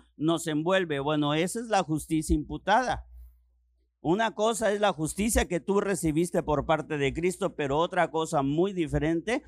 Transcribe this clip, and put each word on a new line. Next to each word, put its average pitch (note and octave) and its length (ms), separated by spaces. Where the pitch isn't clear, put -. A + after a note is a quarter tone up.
nos D#3+ 320
envuelve. D#3+ 520
Bueno, D3 340
esa E3+ 260
es A#3+ 80
la G3+ 160
justicia D#3 500
imputada. D#3+ 760
Una G3+ 280
cosa G#3+ 360
es G#3 80
la G3+ 140
justicia F3 540
que E3+ 120
tú G3 220
recibiste E3+ 600
por C#3 240
parte D3+ 320
de C#3 120
Cristo, E3+ 440
pero C#3+ 240
otra F3 320
cosa D#3 320
muy D#3 280
diferente E3 760